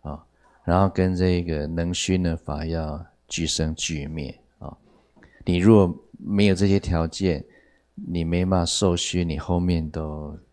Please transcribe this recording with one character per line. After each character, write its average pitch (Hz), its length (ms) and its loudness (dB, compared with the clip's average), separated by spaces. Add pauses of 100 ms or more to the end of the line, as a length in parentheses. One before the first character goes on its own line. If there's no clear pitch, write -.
啊， 73 200 -12 (440)
然 87 140 4
后 98 100 4
跟 92 260 0
这 90 280 2
个 76 220 -4
能 85 280 -4
熏 92 280 0
的 82 140 0
法 76 300 -8
要 80 380 -6 (240)
俱 82 200 -4
生 80 280 -2
俱 76 320 -6
灭， 78 300 -10 (220)
啊。 71 160 -14 (680)
你 87 120 0
如 101 160 8
果 95 240 6 (200)
没 101 300 0
有 95 80 4
这 98 120 2
些 98 120 4
条 82 280 0
件， 85 360 -2 (520)
你 87 300 -4
没 87 200 0
办 92 160 2
法 85 40 0
受 87 320 2
熏， 87 300 -2
你 76 100 -4
后 87 220 0
面 85 300 0
都 76 480 -8 (160)